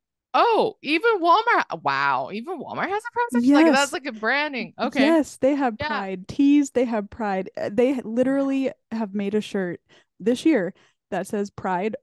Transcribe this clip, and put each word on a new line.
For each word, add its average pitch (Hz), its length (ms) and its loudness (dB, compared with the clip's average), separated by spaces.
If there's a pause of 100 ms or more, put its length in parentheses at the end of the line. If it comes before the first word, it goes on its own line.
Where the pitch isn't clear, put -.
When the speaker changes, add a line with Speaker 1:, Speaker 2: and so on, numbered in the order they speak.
(360)
Speaker 1:
Oh, 381 460 2
even 339 380 0
Walmart. 349 640 2
Wow. 139 480 0
Even 254 280 -10
Walmart 214 300 -6
has 427 140 -4
a 480 100 -12
Pride 480 200 0
section? 247 200 4
Like, 311 140 6
that's 269 100 4
Speaker 2:
Yes. 277 160 0
Speaker 1:
like 262 140 -8
a 247 60 -6
branding. 240 680 -4
Okay. 254 220 -2
Speaker 2:
Yes, 302 360 2
they 269 160 2
have 269 260 0
Speaker 1:
Yeah. 294 80 -6
Speaker 2:
Pride 190 400 -6
tees. 285 440 4
They 254 140 2
have 220 240 -4
Pride. 196 460 -4
Uh, - 160 -4
they 247 260 2
h-, - 80 -8
literally 269 640 0
Speaker 1:
Wow. - 60 -4 (180)
Speaker 2:
have 220 220 -4
made 202 220 -2
a 214 60 2
shirt 185 380 -6 (400)
this 233 260 0
year 208 280 2 (380)
that 190 160 -4
says 202 240 -4
"Pride 190 520 -4